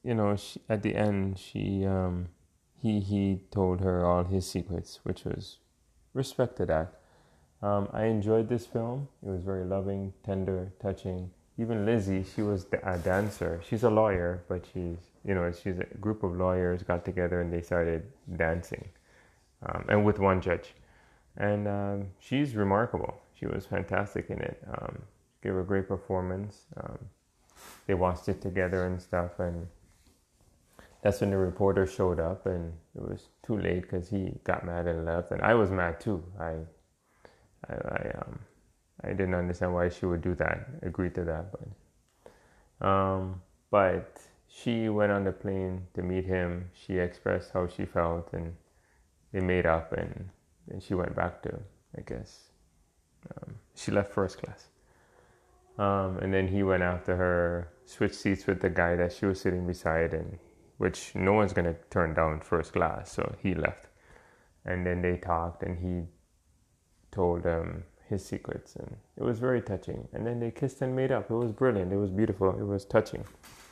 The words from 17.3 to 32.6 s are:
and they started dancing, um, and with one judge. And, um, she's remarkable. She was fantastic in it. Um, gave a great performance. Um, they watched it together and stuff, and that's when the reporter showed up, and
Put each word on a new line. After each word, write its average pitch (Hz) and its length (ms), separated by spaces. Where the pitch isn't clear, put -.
and 87 120
they 85 80
started 85 420
dancing, 82 540
um, - 220
and 104 140
with 104 140
one 95 240
judge. 85 320
And, 104 300
um, 101 400
she's 135 360
remarkable. 101 680
She - 60
was - 200
fantastic 95 640
in - 100
it. - 240
Um, - 280
gave 101 120
a 92 80
great 98 240
performance. 95 800
Um, - 200
they 101 80
watched 90 340
it 98 140
together 92 460
and 90 120
stuff, 87 400
and 85 280
that's 101 180
when 104 80
the 98 80
reporter 95 480
showed 90 340
up, 82 280
and 85 260